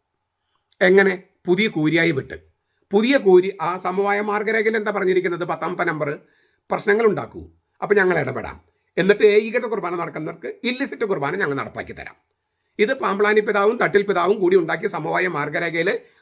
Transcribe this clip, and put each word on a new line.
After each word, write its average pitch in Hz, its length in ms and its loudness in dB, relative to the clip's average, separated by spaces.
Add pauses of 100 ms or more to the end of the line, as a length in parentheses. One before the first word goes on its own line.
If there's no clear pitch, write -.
(800)
എങ്ങനെ? 190 420 4 (240)
പുതിയ 180 220 2
കൂരിയായി 165 420 0
വിട്ട്. 131 260 -6 (560)
പുതിയ 233 240 4
കൂരി, 190 440 4
ആ 175 180 -4
സമവായ 202 420 -2
മാർഗരേഖയിൽ 214 560 -2
എന്താ 214 140 -4
പറഞ്ഞിരിക്കുന്നത്? 180 540 0
പത്താമത്തെ 170 400 -4
നമ്പർ 156 240 -2 (600)
പ്രശ്നങ്ങൾ 208 360 2
ഉണ്ടാക്കൂ, 123 360 -2 (400)
അപ്പം 202 140 2
ഞങ്ങൾ 185 220 4
ഇടപെടാം. 117 380 -6 (400)
എന്നിട്ട് 196 260 4
ഏകീകൃത 214 440 4
കുർബാന 185 300 -4
നടക്കുന്നവർക്ക് 165 520 -8 (160)
ഇല്ലിസിറ്റ് 247 400 -4
കുർബാന 165 320 -2
ഞങ്ങൾ 151 200 -4
നടപ്പാക്കി 110 360 -10
തരാം. - 240 -18 (600)
ഇത് 214 160 2
പാമ്പളാനി 208 460 0
പിതാവും 208 360 2
തട്ടിൽ 185 260 2
പിതാവും 190 360 0
കൂടി 190 180 4
ഉണ്ടാക്കിയ 170 320 -2
സമവായ 170 400 -2
മാർഗരേഖയിൽ 165 720 -2 (220)